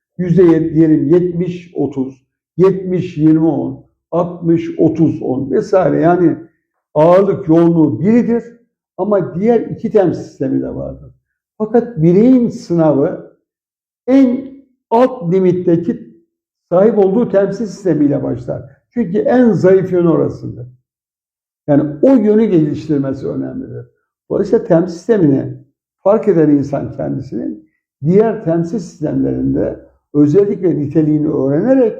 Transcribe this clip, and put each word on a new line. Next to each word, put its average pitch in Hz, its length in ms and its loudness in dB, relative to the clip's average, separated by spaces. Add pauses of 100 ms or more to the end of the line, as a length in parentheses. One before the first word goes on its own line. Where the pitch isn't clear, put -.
(180)
Yüzde 180 240 2
yet-, 160 320 2
diyelim 151 340 2
yetmiş 175 680 -2
otuz, 135 500 -6 (300)
yetmiş 185 600 -2
yirmi 156 280 2
on, 131 380 -4 (260)
altmış 170 680 -2
otuz 160 440 0
on - 280 -4
vesaire. 180 500 0
Yani 170 360 2 (580)
ağırlık, 175 540 2
yoğunluğu 160 520 2
biridir 226 440 0 (520)
ama 185 380 -2
diğer 220 260 2
iki 175 300 -8
temsil 185 320 0
sistemi 135 400 -4
de 131 120 -8
vardır. 135 380 -12 (460)
Fakat 220 440 -2
bireyin 226 460 4
sınavı 156 880 -2 (680)
en 254 440 2 (400)
alt 226 440 0
limitteki 175 800 0 (580)
sahip 202 260 2
olduğu 196 300 2
temsil 196 380 -2
sistemiyle 147 560 -2
başlar. - 400 -8 (280)
Çünkü 208 280 -4
en 233 340 2
zayıf 185 400 2
yönü 175 160 2
orasıdır. 135 580 -4 (1000)
Yani 147 360 0
o 262 120 6
yönü 214 300 4
geliştirmesi 143 840 -2
önemlidir. 123 580 -10 (440)
Dolayısıyla 214 340 0
temsil 175 320 0
sistemini 147 600 0 (420)
fark 214 300 0
eden 165 220 4
insan 135 420 -2
kendisinin - 800 -10 (340)
diğer 202 400 2
temsil 170 340 -2
sistemlerinde 135 1080 -4 (280)
özellik 175 480 2
ve 160 160 0
niteliğini 151 500 0
öğrenerek 160 720 0